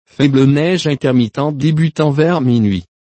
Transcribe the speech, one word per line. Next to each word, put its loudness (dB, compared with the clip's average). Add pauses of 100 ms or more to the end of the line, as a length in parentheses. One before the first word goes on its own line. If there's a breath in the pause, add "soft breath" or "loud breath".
Faible 2
neige 0
intermittente -2
débutant 0
vers 0
minuit. 0 (180)